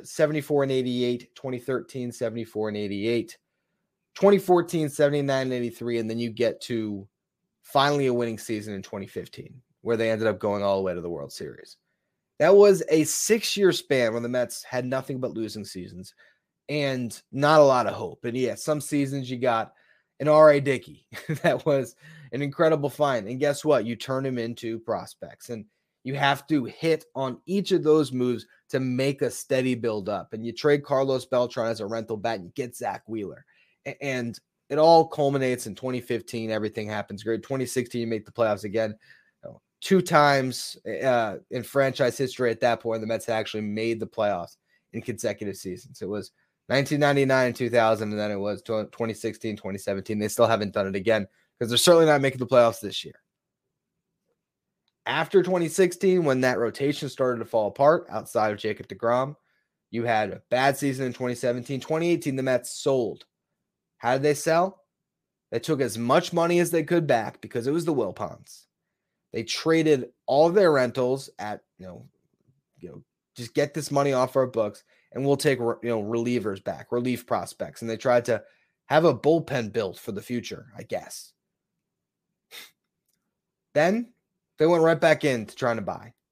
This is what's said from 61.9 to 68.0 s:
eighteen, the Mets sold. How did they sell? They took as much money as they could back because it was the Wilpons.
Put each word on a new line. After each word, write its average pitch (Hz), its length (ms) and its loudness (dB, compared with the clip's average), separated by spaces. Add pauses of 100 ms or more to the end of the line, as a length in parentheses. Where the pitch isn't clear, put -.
eighteen, 156 240 -2
the 135 80 -4
Mets 135 260 0
sold. 123 560 -2 (720)
How 120 160 0
did 135 100 0
they 147 100 2
sell? 165 520 0 (640)
They 117 80 -4
took 143 220 -2
as 110 160 -2
much 135 340 2
money 170 280 2
as 170 120 2
they 165 120 0
could 170 220 0
back 117 360 0
because 117 260 -6
it 139 40 0
was 165 120 -2
the 160 100 -2
Wilpons. - 680 -6 (720)